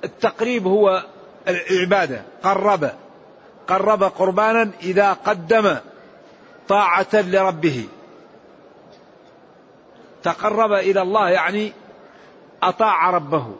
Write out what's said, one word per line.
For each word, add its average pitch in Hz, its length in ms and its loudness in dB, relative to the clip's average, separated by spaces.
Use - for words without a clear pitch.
التقريب 226 640 -4
هو 190 360 2
العبادة، 180 760 -2
قرب، 190 480 0
قرب 196 360 2
قربانا 208 680 0
إذا 185 320 2
قدم 190 640 0
طاعة 190 460 2
لربه، 180 760 0
تقرب 208 480 -2
إلى 190 300 2
الله 190 280 0
يعني 196 440 0
أطاع 180 460 2
ربه 143 500 -2